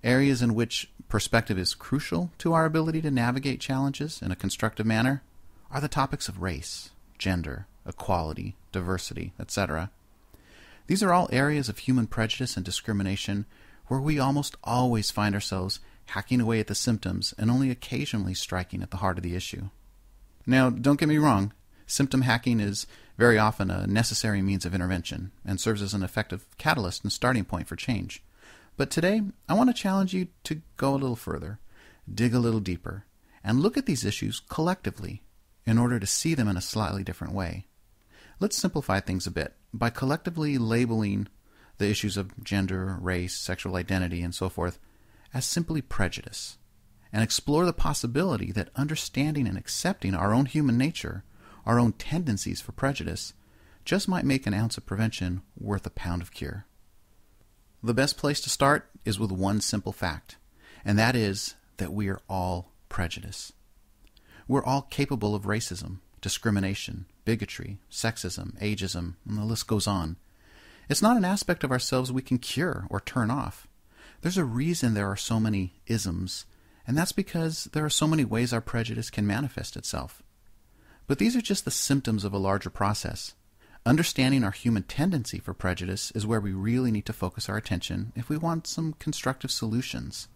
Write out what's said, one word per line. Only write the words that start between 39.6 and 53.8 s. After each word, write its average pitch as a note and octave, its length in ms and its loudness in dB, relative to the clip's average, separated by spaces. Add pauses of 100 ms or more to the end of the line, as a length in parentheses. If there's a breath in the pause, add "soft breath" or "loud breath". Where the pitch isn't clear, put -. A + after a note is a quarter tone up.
by A#2 160 0
collectively D3+ 680 -2
labeling A2 680 2 (500 soft breath)
the G2+ 120 2
issues G2+ 260 0
of G2 260 -6
gender, F#2+ 600 0
race, F2+ 340 -2
sexual - 400 -4
identity, F2+ 460 0
and F2 120 -4
so F#2+ 140 -2
forth F2 320 -4 (540 soft breath)
as C3+ 100 -2
simply D#3+ 380 -2
prejudice, - 760 -2 (540 soft breath)
and G#2+ 100 2
explore D3 440 2
the E3+ 80 2
possibility C#3 800 2
that G2+ 240 -2
understanding D3 680 0
and F#2 120 -2
accepting - 580 -2
our F#2+ 180 2
own C3+ 120 6
human C3+ 320 4
nature, - 480 -2 (400 loud breath)
our A#2 140 6
own A#2+ 120 6
tendencies C#3 720 -2
for - 100 -14
prejudice, E2+ 600 -4 (500 soft breath)